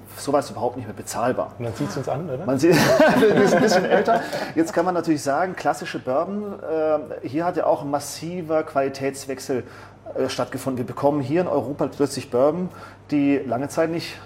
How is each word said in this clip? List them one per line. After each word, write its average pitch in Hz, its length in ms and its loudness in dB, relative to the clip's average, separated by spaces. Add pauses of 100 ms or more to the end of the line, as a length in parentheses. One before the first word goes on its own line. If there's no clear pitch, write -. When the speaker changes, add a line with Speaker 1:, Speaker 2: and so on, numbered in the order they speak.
(140)
Speaker 1:
sowas 139 360 0
überhaupt 110 260 -4
nicht 123 80 -10
mehr 107 100 -10
bezahlbar. 110 640 -4
Speaker 2:
Man 117 140 -6
sieht's - 240 -6
uns 135 100 -6
an, 147 220 -4
oder? 131 160 -6
Speaker 1:
Man 131 140 0
sieht, 233 160 6
<laughs> 302 440 6
wir 202 300 6
sind - 80 4
ein 170 60 6
bisschen 185 240 4
älter. 196 340 4 (340)
Jetzt 165 200 0
kann 170 100 2
man 185 80 0
natürlich 160 300 0
sagen, 160 340 0
klassische - 420 -2
Bourbon, 170 440 -2 (800)
äh, - 40 -8
hier 151 200 -2
hat 175 100 0
ja - 80 0
auch 135 180 2
ein 143 80 -6
massiver 156 720 -4
Qualitätswechsel, 135 1000 -2 (520)
äh, 131 140 0
stattgefunden. 127 480 -4
Wir 120 100 -4
bekommen 143 360 0
hier 143 180 0
in 180 80 0
Europa 139 480 -2
plötzlich 135 340 -2
Bourbon, 151 380 2 (420)
die 143 280 4
lange 123 300 -2
Zeit 165 220 0
nicht - 360 -6